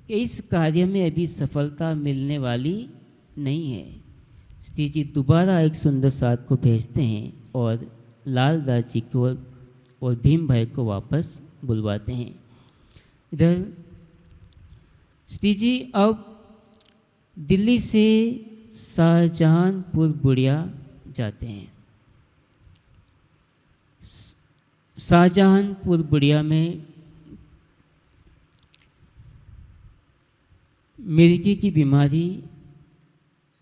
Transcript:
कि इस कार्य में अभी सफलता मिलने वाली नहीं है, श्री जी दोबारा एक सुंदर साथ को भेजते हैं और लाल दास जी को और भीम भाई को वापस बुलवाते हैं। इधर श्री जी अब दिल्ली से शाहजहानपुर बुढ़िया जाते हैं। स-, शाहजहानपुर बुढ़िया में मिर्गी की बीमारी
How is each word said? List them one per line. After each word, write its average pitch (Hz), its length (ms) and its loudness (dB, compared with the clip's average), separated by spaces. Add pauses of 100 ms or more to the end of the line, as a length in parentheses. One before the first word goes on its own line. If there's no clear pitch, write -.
कि 226 60 -10
इस 233 280 -4
कार्य 165 440 0
में 185 260 0
अभी 165 160 -2
सफलता 151 680 -4
मिलने 143 440 -4
वाली 139 520 -4 (480)
नहीं 147 340 -4
है, - 300 -14 (600)
श्री 147 260 -6
जी 151 140 -4
दोबारा 160 580 2
एक 156 140 2
सुंदर 135 340 0
साथ 123 280 0
को 131 180 -2
भेजते 117 480 0
हैं 110 520 -6
और 117 480 -4 (240)
लाल 135 340 0
दास 123 240 0
जी 117 160 -6
को 123 260 -2 (800)
और 123 80 -2
भीम 147 320 2
भाई 117 180 2
को 120 200 -6
वापस 107 560 -4 (240)
बुलवाते 107 480 -4
हैं। 120 260 -10 (920)
इधर 170 400 2 (1600)
श्री 208 240 0
जी 247 420 -2
अब 220 340 0 (1080)
दिल्ली 196 400 2
से 214 260 2 (680)
शाहजहानपुर 170 1300 2
बुढ़िया 135 720 0 (280)
जाते 120 380 -8
हैं। 101 280 -16 (2250)
स-, - 340 -16 (600)
शाहजहानपुर 190 1040 4
बुढ़िया 147 420 2
में 160 440 -2 (4000)
मिर्गी 175 560 2
की 196 160 -2
बीमारी 147 720 0 (1200)